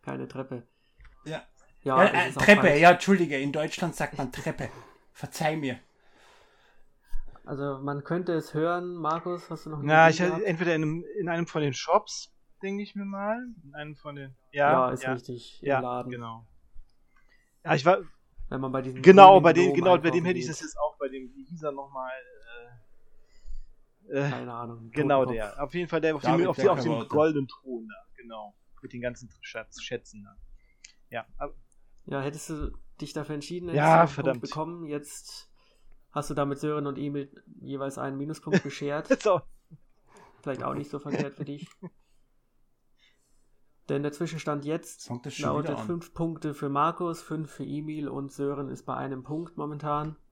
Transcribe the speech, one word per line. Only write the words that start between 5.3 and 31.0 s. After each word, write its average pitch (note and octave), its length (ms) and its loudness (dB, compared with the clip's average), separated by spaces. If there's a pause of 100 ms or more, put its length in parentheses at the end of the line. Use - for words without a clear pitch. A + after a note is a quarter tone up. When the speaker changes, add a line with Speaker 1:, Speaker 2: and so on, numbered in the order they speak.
Speaker 2:
mir. C3 220 -4 (1700)
Speaker 1:
Also C#3 340 -8
man C#3+ 240 -6
könnte F3 300 -4
es D#3 200 -4
hören, F3 420 -2
Markus, E3+ 540 -6
hast D#3+ 160 -12
du D#3+ 60 -12
noch D3+ 80 -10
eine C#3 80 -4
Speaker 3:
Na, D#3+ 200 8
Speaker 1:
Idee D#3+ 80 8
Speaker 3:
ich F3 60 -2
hatte F3+ 100 2
Speaker 1:
gehabt? F3+ 140 -4
Speaker 3:
entweder E3+ 300 0
in D#3 80 0
einem, D#3+ 220 -4 (140)
in E3+ 100 -6
einem E3+ 180 -2
von D#3 160 -4
den C#3 100 -2
Shops, - 580 -2 (300)
denke G3+ 220 -6
ich G3+ 120 -14
mir G3+ 100 -10
mal. G#3 420 -6 (160)
In C#3 100 -20
einem D3+ 220 -12
von D3 200 -14
den, C3+ 200 -14 (160)
ja, C#3+ 200 4
Speaker 1:
Ja, B2+ 200 4
ist B2+ 120 -6
Speaker 3:
ja. C3 100 -4
Speaker 1:
richtig, B2 500 -12
im - 60 -4
Speaker 3:
Ja, C3 100 2
Speaker 1:
Laden. B2 320 -6
Speaker 3:
genau. A#2 340 -14 (1200)
Ja, D#3 80 0
ich C#3+ 120 0
war F#3+ 140 6 (500)
Speaker 1:
Wenn C3 120 -6
man C3 100 -6
bei C3 120 -4
diesem C3 180 -10
Speaker 3:
genau, F#3+ 320 12
Speaker 1:
grünen F3+ 100 10
Speaker 3:
bei E3 100 8
dem, E3+ 100 6
Speaker 1:
Gnome C#3+ 120 4
Speaker 3:
genau, F3+ 160 4
bei F3+ 60 8
dem D#3 160 0
Speaker 1:
einkaufen E3+ 140 0
Speaker 3:
hätte F3+ 120 0
ich B2 60 -6
Speaker 1:
geht. E3 80 -8
Speaker 3:
das - 80 -12
jetzt D3+ 180 -14
auch, D3+ 200 -4
bei C#3+ 80 -6
dem, C3 260 -14
wie C3+ 120 -20
hieß D#3+ 180 -16
er D3 80 -4
nochmal? C#3 400 -12 (2000)
Äh, C#3 80 -2
äh, C#3+ 100 0
Speaker 1:
Keine B2 240 -8
Ahnung, A#2 380 -12
Speaker 3:
genau C#3+ 340 2
Speaker 1:
Totenkopf. A2+ 300 -6
Speaker 3:
der. C#3+ 80 -6
Auf C#3+ 100 -10
jeden F3 160 -6
Fall E3 120 -2
der D#3+ 140 0
auf C3+ 60 -8
Speaker 2:
David E3 200 2
Speaker 3:
dem, F3+ 80 2
auf E3 80 -2
dem, C3+ 120 2
auf F3+ 80 2
dem C3 60 -4
Speaker 2:
Zuckerwatte. A2+ 260 -4
Speaker 3:
goldenen D3+ 380 2
Thron A#2 400 -14
da, G#2+ 80 -18 (260)
genau. A2 320 -18 (300)
Mit B2 100 -16
den B2 80 -12
ganzen A#2+ 280 -8 (120)
Schatz, - 400 -14
Schätzen - 420 -12
da. - 120 -20 (760)